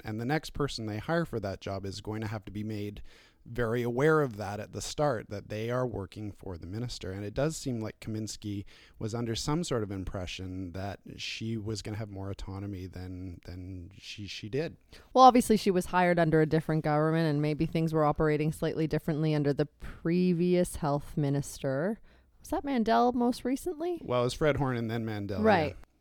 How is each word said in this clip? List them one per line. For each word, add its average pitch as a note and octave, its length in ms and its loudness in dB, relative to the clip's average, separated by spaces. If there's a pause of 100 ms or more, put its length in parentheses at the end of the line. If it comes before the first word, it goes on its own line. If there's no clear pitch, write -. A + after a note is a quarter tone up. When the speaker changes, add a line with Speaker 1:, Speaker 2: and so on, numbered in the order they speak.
Speaker 1:
And G#2+ 160 -6
the A#2 40 -4
next C#3+ 260 -2
person C3+ 340 -4
they G#2+ 140 -6
hire E3 260 0
for A#2 160 -6
that G2 180 -4
job G2 260 -6
is G2 140 -8
going G#2+ 220 -6
to A2 60 -2
have G#2+ 180 -8
to G#2 60 -12
be G#2 120 -6
made G#2 380 -6 (480)
very A#2+ 320 0
aware C3+ 400 4
of B2+ 140 -2
that G#2 240 -6
at - 140 -12
the G#2 80 -6
start, C#3+ 480 -2
that G2+ 180 -10
they A2 240 -4
are B2+ 160 0
working G#2 460 -8
for F#2+ 240 -12
the D#2 100 -12
minister." G2+ 460 -8
And G2 100 -8
it G#2 100 -8
does C#3+ 220 0
seem A#2+ 240 -4
like A2 220 -6
Kaminsky G#2+ 640 -6 (340)
was G#2+ 160 -6
under A#2 200 -2
some D3+ 280 0
sort A#2+ 200 -2
of G2 80 -4
impression F#2 800 -8
that F#2+ 260 -8 (160)
she - 400 -6
was G#2+ 260 -6
gonna G#2+ 140 -8
have G#2+ 140 -8
more G2 200 -8
autonomy G2 580 -8
than, F#2 580 -10
than F2+ 520 -12
she, - 300 -12
she - 220 -10
did. C3+ 260 -4 (380)
Speaker 2:
Well, B3+ 100 10
obviously A#3+ 320 10
she G3+ 160 2
was F3+ 140 2
hired F3 340 4
under D#3+ 220 6
a D#3 40 6
different D#3 380 2
government, D#3 460 4
and D3 120 2
maybe D3+ 240 0
things D#3+ 280 0
were D#3+ 100 4
operating D3+ 480 2
slightly D#3+ 340 0
differently D#3 480 0
under C#3+ 200 2
the D3 140 0 (120)
previous F3+ 960 2
health C#3+ 400 -2
minister. C#3+ 840 -2 (420)
Was - 80 -18
that - 160 -2
Mandel A#3+ 480 4
most A#3+ 320 0
recently? E4 580 -4
Speaker 1:
Well, B2 160 0
it A#2+ 60 4
was B2+ 80 0
Fred D3 240 2
Horn B2+ 180 2
and A#2 160 -2
then A#2 140 -2
Mandel, G#2 360 -4
Speaker 2:
Right. G#3+ 280 6
Speaker 1:
yeah. - 140 -12 (180)